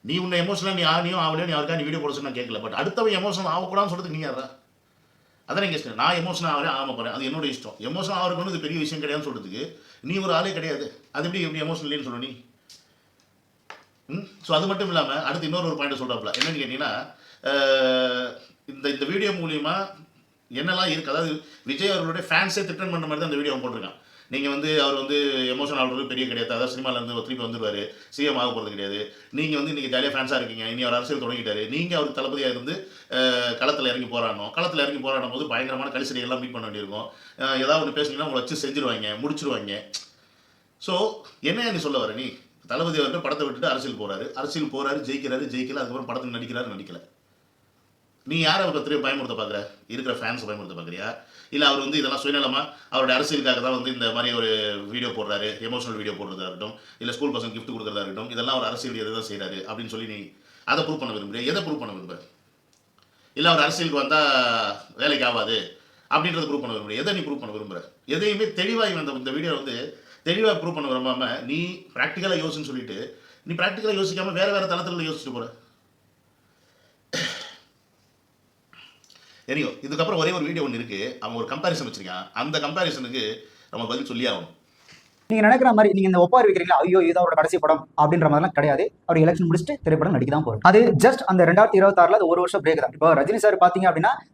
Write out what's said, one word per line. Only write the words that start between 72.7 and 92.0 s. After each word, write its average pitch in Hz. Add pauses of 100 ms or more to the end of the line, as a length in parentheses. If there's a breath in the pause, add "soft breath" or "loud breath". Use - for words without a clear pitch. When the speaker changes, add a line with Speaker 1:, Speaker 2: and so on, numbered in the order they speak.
Speaker 1:
நீ 165
பிராக்டிக்கலா 202
யோசிக்காம 190
வேற 202
வேற 190
தளத்துல 170
யோசிச்சுட்டு 139
போற. 113 (4000 soft breath)
Anyway, 135 (140)
இதுக்கப்புறம் 160
ஒரே 170
ஒரு 147
வீடியோ 160
ஒண்ணு 120
இருக்கு, 104 (260)
அவன் 117
ஒரு 110
கம்பேரிசன் 135
வச்சிருக்கான், 92 (160)
அந்த 151
கம்பேரிசனுக்கு 147 (500 soft breath)
நம்ம 117
பதில் 135
சொல்லி 120
ஆகணும். 87 (800 soft breath)
Speaker 2:
நீங்க 220
நினைக்கிற 254
மாதிரி 208
நீங்க 190
இந்த 180
ஒப்பாரி 226
வைக்கிறீங்களா, 180
ஐயோ 180
இது 170
அவரோட 165
கடைசி 156
படம் 151 (200)
அப்படின்ற 160
மாதிரிலாம் 156
கிடையாது. 147 (240)
அவர் 165
எலெக்ஷன் 170
முடிச்சுட்டு 165 (100)
திரைப்படம் 156
நடிக்க 135
தான் 151
போறாரு. 107
அது 208 (220)
just 262 (100)
அந்த 180
ரெண்டாயிரத்தி 202
இருபத்தாறுல 190